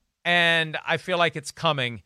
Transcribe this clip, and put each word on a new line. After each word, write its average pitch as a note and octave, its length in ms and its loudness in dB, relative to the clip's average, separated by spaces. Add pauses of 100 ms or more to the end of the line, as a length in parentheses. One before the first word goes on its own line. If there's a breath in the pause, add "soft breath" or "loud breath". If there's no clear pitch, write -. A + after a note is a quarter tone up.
(240)
and E3 600 2
I E3 100 0
feel F3+ 220 -2
like E3+ 160 2
it's D3+ 160 -10
coming. B2+ 560 -2